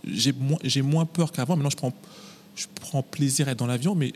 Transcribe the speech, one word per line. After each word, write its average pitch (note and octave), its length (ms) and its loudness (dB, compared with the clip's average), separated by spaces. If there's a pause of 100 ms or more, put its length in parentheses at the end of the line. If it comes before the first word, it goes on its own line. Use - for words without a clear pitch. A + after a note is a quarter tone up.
(100)
J'ai A#2+ 220 2
moins, C3+ 320 0
j'ai C#3 180 2
moins D#3 240 4
peur D#3+ 260 0
qu'avant. C#3 240 0
Maintenant, C#3+ 140 2
je - 60 -4
prends, B2+ 160 -2 (640)
je - 100 -8 (140)
prends - 220 -2
plaisir C#3 460 0
à C3+ 40 0
être A#2 60 -4
dans B2 80 0
l'avion, B2 280 0
mais C#3+ 220 0